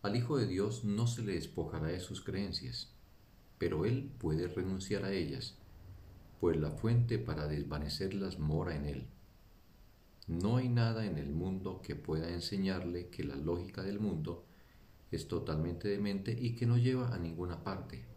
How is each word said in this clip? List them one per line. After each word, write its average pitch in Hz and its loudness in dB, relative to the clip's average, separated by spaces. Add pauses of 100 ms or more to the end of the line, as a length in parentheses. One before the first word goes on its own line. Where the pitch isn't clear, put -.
Al 104 0
Hijo 123 2
de 107 4
Dios 98 0
no 104 4
se 120 2
le 101 0
despojará 80 -2
de 92 -2
sus - -8
creencias, 98 -4 (640)
pero 82 2
Él 120 2
puede 82 2
renunciar 95 -2
a 95 0
ellas, 80 -2 (800)
pues 82 6
la 76 2
fuente 117 4
para 76 -2
desvanecerlas 76 -2
mora 80 2
en 71 -2
Él. 65 -4 (1200)
No 92 2
hay 127 2
nada 113 4
en 82 0
el 71 -2
mundo 95 -2
que - -4
pueda 80 -2
enseñarle 87 0
que - -6
la 69 -4
lógica 87 -2
del 101 -2
mundo 85 0 (680)
es - -2
totalmente 85 0
demente 101 0
y 120 0
que 120 0
no 120 6
lleva 123 4
a 101 -2
ninguna 85 -4
parte. - -6 (120)